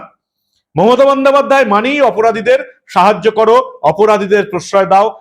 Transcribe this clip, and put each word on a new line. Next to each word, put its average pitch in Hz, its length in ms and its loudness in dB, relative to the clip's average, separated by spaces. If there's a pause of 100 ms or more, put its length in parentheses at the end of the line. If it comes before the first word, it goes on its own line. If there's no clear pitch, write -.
(760)
মমতা 240 300 2
বন্দ্যোপাধ্যায় 269 600 0
মানেই 226 360 -2
অপরাধীদের 226 580 0 (280)
সাহায্য 190 420 0
করো, 220 260 2 (260)
অপরাধীদের 202 680 0
প্রশ্রয় 196 420 -4
দাও। 196 160 4 (140)